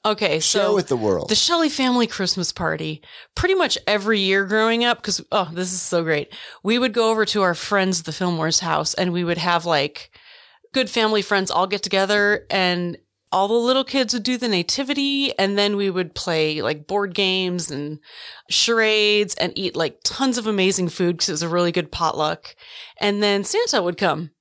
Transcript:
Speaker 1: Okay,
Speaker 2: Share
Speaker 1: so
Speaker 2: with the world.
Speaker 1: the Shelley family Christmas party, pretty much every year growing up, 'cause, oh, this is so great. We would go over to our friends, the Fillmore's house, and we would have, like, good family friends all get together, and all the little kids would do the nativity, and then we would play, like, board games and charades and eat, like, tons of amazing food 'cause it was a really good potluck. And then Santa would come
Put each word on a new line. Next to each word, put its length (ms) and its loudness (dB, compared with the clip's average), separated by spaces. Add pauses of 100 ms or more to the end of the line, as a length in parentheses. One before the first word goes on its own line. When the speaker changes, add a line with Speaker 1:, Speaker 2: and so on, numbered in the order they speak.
(100)
Speaker 1:
Okay, 280 0
Speaker 2:
Share 240 2
Speaker 1:
so 120 2
Speaker 2:
with 120 0
the 100 0
world. 320 0
Speaker 1:
the 60 2
Shelley 340 2
family 380 2
Christmas 440 -4
party, 500 -4 (340)
pretty 200 2
much 220 2 (100)
every 320 2
year 260 2
growing 380 2
up, 200 0
'cause, 180 -4 (100)
oh, 220 0
this 200 -4
is 80 -2
so 220 0
great. 300 -2 (300)
We 160 2
would 140 0
go 180 2
over 140 2
to 160 0
our 140 4
friends, 480 0
the 100 -8
Fillmore's 460 0
house, 340 0
and 200 0
we 100 0
would 140 0
have, 280 0
like, 460 0 (640)
good 160 0
family 320 2
friends 300 0
all 160 2
get 160 -6
together, 680 2
and 480 0 (340)
all 180 2
the 60 2
little 280 2
kids 300 0
would 100 -4
do 140 0
the 100 -4
nativity, 880 0
and 200 0
then 180 2
we 140 0
would 260 -4
play, 460 -2
like, 260 -4
board 260 -2
games 560 0
and 300 -8 (500)
charades 880 2
and 200 -2
eat, 200 -4
like, 280 -2
tons 340 0
of 100 -4
amazing 420 2
food 280 0
'cause 120 -2
it 40 -4
was 100 -2
a 60 -4
really 220 2
good 200 -2
potluck. 640 -2 (440)
And 220 0
then 220 2
Santa 380 0
would 160 -2
come 440 -2